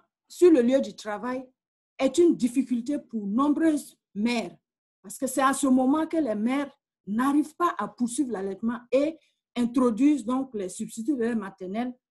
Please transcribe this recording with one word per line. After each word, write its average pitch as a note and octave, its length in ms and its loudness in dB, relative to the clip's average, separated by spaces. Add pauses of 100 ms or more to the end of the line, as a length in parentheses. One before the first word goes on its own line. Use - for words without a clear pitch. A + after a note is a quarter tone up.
(280)
sur F4 240 6
le C#4 100 6
lieu B3+ 200 4
du G#3 140 -6
travail A#3 520 -8 (520)
est C4+ 180 0
une E4+ 180 6
difficulté B3 600 -2
pour G#3+ 300 -8
nombreuses D4 680 0 (200)
mères, G#3+ 420 -2 (460)
parce - 140 -16
que C4+ 100 -4
c'est C4 140 -2
à C4+ 120 4
ce C4+ 140 0
moment C4 400 4
que E4 100 -2
les B3 180 0
mères C4 360 -2 (340)
n'arrivent C4+ 500 0
pas - 220 0
à G#3 100 -4
poursuivre B3 440 -4
l'allaitement G3 480 -6 (120)
et D4 260 2 (380)
introduisent A#3+ 720 2
donc C4 280 -4
les G3 160 -6
substituts A3+ 460 -6
de A#3 80 -2
lait A#3 120 -2
maternel G3+ 580 -6 (180)